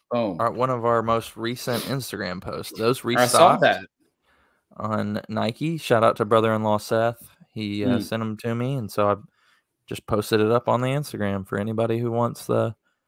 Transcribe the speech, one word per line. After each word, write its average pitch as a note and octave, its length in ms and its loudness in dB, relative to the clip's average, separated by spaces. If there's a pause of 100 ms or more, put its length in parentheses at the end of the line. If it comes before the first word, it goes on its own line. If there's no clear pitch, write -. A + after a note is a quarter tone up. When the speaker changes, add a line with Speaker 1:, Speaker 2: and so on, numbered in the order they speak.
(120)
Speaker 1:
Boom. A2+ 280 -2
Speaker 2:
our, A2+ 120 2
one A#2+ 180 0
of B2 160 -2
our A#2 160 4
most A2+ 360 -2
recent A#2 460 -4
Instagram G2 580 -6
posts. - 360 -10
Those A#2 220 0
Speaker 1:
I B2 260 2
saw D3+ 280 8
Speaker 2:
restocked F#3+ 80 2
Speaker 1:
that. F#2+ 240 2 (880)
Speaker 2:
on G#2 540 -4
Nike. A2+ 480 -4
Shout A#2 260 2
out A2+ 140 4
to A2+ 80 0
brother-in-law A2 540 2
Seth. A#2 500 -2 (240)
He, G#2 320 -4
uh, A#2 120 0
Speaker 1:
Mm. G#2 60 -2
Speaker 2:
sent A2 180 -4
'em A2 160 -4
to A#2 180 -6
me, B2 200 -2
and A2 160 -6
so G#2 200 2
I G2+ 40 2 (720)
just - 200 -10
posted A2 340 2
it G#2+ 100 4
up B2 180 2
on A#2 120 2
the B2+ 80 0
Instagram G#2 580 -4
for G#2 100 -4
anybody A2+ 420 -2
who A#2+ 120 -2
wants A#2 340 -2
the, A2+ 300 0 (320)